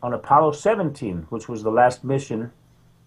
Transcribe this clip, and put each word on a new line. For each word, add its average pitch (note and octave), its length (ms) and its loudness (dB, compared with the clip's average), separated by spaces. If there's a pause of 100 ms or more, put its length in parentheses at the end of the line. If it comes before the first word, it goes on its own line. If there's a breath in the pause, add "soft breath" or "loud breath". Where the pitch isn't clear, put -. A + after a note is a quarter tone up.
on A#2+ 120 -6
Apollo D3 400 4
seventeen, C#3+ 760 -4
which A2+ 180 -10
was A2+ 140 -8
the A2 100 -2
last B2 320 4
mission, B2+ 480 -4 (560)